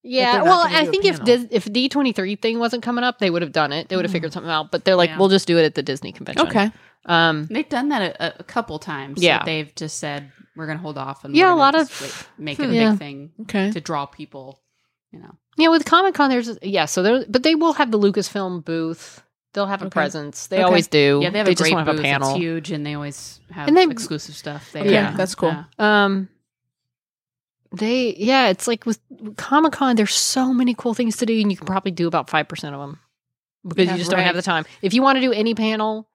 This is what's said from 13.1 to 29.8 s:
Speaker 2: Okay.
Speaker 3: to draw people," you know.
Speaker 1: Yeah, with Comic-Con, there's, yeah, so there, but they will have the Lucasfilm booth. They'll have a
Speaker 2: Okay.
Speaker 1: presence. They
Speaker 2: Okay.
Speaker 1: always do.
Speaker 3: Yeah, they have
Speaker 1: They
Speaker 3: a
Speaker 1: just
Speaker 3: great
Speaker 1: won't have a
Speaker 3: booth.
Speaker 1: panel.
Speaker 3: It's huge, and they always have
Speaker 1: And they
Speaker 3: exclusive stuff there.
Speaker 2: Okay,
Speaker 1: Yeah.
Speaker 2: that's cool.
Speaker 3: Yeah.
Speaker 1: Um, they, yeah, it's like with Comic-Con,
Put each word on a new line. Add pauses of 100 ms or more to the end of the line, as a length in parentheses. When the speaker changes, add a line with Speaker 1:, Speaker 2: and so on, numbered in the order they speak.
Speaker 2:
Okay.
Speaker 3:
to
draw
people," (520)
you
know. (200)
Speaker 1:
Yeah,
with
Comic-Con,
there's,
yeah,
so
there,
but
they
will
have
the
Lucasfilm
booth. (320)
They'll
have
a
Speaker 2:
Okay.
Speaker 1:
presence.
They
Speaker 2:
Okay.
Speaker 1:
always
do.
Speaker 3:
Yeah,
they
have
Speaker 1:
They
Speaker 3:
a
Speaker 1:
just
Speaker 3:
great
Speaker 1:
won't
have
a
Speaker 3:
booth.
Speaker 1:
panel.
Speaker 3:
It's
huge,
and
they
always (120)
have
Speaker 1:
And
they
Speaker 3:
exclusive
stuff
there.
Speaker 2:
Okay,
Speaker 1:
Yeah.
Speaker 2:
that's
cool. (240)
Speaker 3:
Yeah.
Speaker 1:
Um, (1400)
they,
yeah,
it's
like
with (380)
Comic-Con,